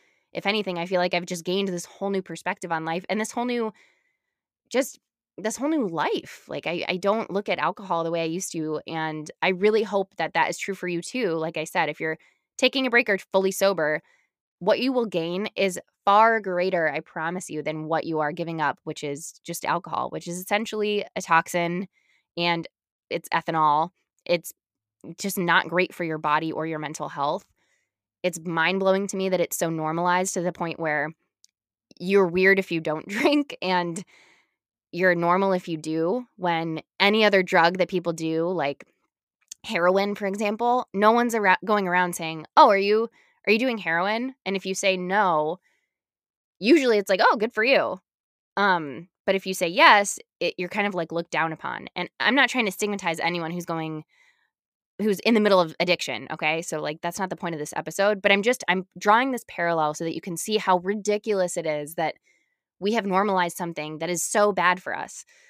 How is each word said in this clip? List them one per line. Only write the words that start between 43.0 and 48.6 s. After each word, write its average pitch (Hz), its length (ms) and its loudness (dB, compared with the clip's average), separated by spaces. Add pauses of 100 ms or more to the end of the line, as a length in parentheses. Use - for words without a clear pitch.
are 208 80 4
you 220 60 4
doing 247 180 0
heroin?" 202 560 -2 (120)
And 196 100 -2
if 190 100 -6
you 190 80 -4
say 190 240 0
no, 180 600 0 (1000)
usually 247 380 4
it's 202 120 0
like, 190 140 2
"Oh, 427 140 4
good 214 160 -2
for 214 100 0
you." 185 360 2 (580)
Um, 170 520 0 (160)